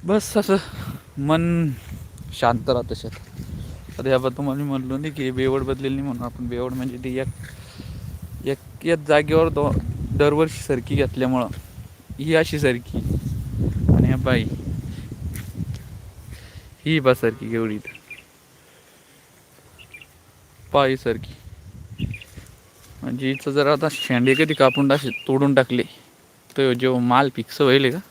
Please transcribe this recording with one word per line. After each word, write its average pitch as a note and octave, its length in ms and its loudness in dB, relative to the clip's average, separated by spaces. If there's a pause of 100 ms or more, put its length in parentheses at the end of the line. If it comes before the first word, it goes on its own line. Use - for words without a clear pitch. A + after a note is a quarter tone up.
बस G3+ 320 0
असं G3 200 4 (640)
मन E3 520 2 (640)
शांत A#2+ 380 2
राहतं A#2+ 240 0
शेतात. - 340 -12 (720)
आता C3 80 -2
ह्या C3 200 4
तुम्हाला C#3 340 -2
मी C#3+ 60 -2
म्हणलो C3 300 -4
नाही D3+ 140 -6
की C3+ 180 -2
बेवड C3 320 0
बदलेली C3+ 320 -2
नाही C#3 120 -4
म्हणून. A#2+ 160 -6
आपण A#2+ 260 -8
बेवड B2 240 -4
म्हणजे B2+ 240 -6
ती B2+ 220 -6
एक, C3 80 -2 (1200)
एक, - 420 -6
एक E3 120 2
जागेवर D3+ 500 4
दो-, D3 240 0 (460)
दरवर्षी D3 440 4
सरकी C3+ 320 -4
घेतल्यामुळं B2+ 540 0 (720)
ही D#3 160 0
अशी D#3+ 260 2
सरकी. B2+ 380 0 (1000)
आणि - 100 6
ह्या C3 100 2
बाई B2+ 280 2 (2500)
ही D#3 160 2
बा B2+ 140 8
सरकी A2+ 400 -2
एवढी A2+ 200 0
इथं. - 180 -10 (2750)
पहा C#3+ 120 4
ही C3 120 2
सरकी. - 380 -4 (1700)
म्हणजे B2+ 260 -6
हिचं C3+ 220 -4
जर C#3 160 2
आता D3 240 2
शेंडे C3 440 2
कधी D3+ 200 2
कापून C#3 380 6
असे C#3 180 0 (180)
तोडून C#3 260 4
टाकले, B2 280 4 (760)
तर C3+ 160 2
जेव्हा B2+ 280 2
माल B2 360 4
फिक्स - 240 -6
होईल C3+ 300 6
का D#3 80 -6 (120)